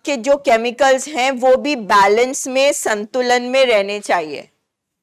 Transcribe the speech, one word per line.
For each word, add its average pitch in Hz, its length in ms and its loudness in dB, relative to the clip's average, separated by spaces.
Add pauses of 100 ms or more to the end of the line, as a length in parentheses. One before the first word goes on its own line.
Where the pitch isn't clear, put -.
के 285 120 -2
जो 277 200 2
केमिकल्स 254 680 0
हैं, 269 240 -2
वो 254 240 2
भी 277 200 -2
बैलेंस 214 720 0
में, 269 260 2
संतुलन 247 680 -2
में 254 240 2
रहने 208 340 0
चाहिए, 160 500 -6 (540)